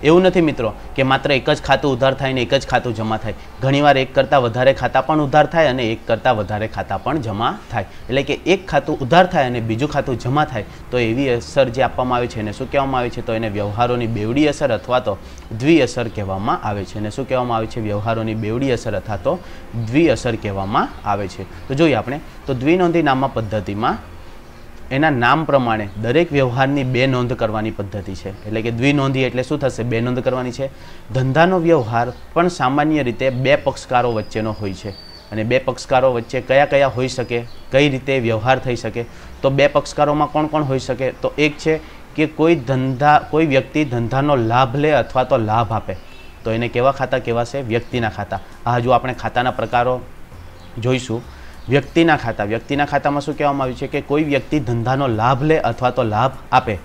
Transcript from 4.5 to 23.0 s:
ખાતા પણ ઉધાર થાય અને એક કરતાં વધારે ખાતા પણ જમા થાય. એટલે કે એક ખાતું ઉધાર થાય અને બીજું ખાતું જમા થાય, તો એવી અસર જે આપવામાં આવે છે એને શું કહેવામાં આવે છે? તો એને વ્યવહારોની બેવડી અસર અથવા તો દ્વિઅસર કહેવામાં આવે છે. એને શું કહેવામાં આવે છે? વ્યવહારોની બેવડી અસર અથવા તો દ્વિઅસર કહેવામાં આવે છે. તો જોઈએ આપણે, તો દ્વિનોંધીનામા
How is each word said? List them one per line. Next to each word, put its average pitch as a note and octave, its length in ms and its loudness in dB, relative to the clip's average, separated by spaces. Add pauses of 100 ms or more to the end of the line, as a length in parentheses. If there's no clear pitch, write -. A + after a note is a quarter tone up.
ખાતા B2+ 280 0
પણ D#3 200 2
ઉધાર D3 240 4
થાય D#3+ 220 2
અને B2+ 160 0
એક A2+ 240 -4
કરતાં A#2 300 2
વધારે G#2+ 300 -2
ખાતા G2+ 300 -6
પણ C#3+ 200 -2
જમા A2+ 400 -2 (140)
થાય. G#2+ 140 -2 (240)
એટલે C3 140 0
કે C3+ 100 -2
એક F#3 340 0
ખાતું D#3 320 0
ઉધાર E3 260 6
થાય E3+ 200 2
અને B2 140 -2
બીજું A2+ 300 -2
ખાતું C3 300 -2
જમા C#3+ 260 0
થાય, A#2 180 -6 (280)
તો B2 80 0
એવી A#2+ 300 0
અસર B2 400 2
જે B2 120 -2
આપવામાં B2+ 360 0
આવે B2 100 0
છે A#2+ 120 -8
એને G#2 140 -4
શું B2+ 180 -8
કહેવામાં C3+ 300 0
આવે A#2+ 80 -2
છે? A#2+ 120 -8
તો A2+ 120 -4
એને A2+ 160 -2
વ્યવહારોની A2 580 0
બેવડી A2+ 400 0
અસર C#3+ 240 0
અથવા B2 280 0
તો G2+ 180 -2 (420)
દ્વિઅસર B2+ 480 4
કહેવામાં G#2 560 -4
આવે G#2 220 -4
છે. - 120 -12
એને G#2+ 120 -6
શું B2 180 -6
કહેવામાં B2 300 0
આવે A2+ 100 -2
છે? A#2+ 120 -8
વ્યવહારોની A2 560 -2
બેવડી A2+ 360 -2
અસર A2 240 -2
અથવા G2 220 -6
તો D3 220 -2 (480)
દ્વિઅસર B2+ 480 2
કહેવામાં G#2 520 -2 (180)
આવે G2+ 220 -2
છે. - 400 -12
તો C3+ 60 -4
જોઈએ D3 200 4
આપણે, C#3 260 -2 (280)
તો C#3 60 -2
દ્વિનોંધીનામા D3 760 2